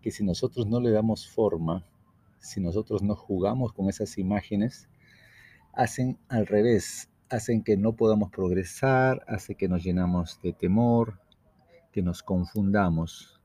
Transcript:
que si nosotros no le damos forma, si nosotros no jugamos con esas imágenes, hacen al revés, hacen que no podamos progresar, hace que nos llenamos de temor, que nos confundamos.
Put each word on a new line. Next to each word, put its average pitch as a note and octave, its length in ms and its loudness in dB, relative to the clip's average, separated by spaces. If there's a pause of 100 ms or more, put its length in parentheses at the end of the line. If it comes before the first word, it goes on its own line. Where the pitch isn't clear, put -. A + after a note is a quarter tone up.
que A2 80 -4
si G#2 140 -6
nosotros G#2+ 420 -2
no A#2 140 0
le A#2+ 100 2
damos A2 380 0
forma, F2 560 0 (560)
si - 200 -12
nosotros F#2+ 420 -2
no G2+ 120 0
jugamos G#2 580 -2
con G2 160 -2
esas - 300 -6
imágenes, G2+ 720 -2 (840)
hacen B2+ 460 -2 (100)
al A2 180 0
revés, G#2 640 2 (180)
hacen A2+ 340 -2
que G#2+ 140 2
no A2 180 2
podamos G#2+ 360 2
progresar, C3 960 0
hace - 280 -8
que G2 140 -2
nos F2 140 0
llenamos F2+ 600 0
de F2 100 -2
temor, A2+ 680 2 (720)
que G2+ 100 -2
nos F2 200 -2
confundamos. F#2 1200 0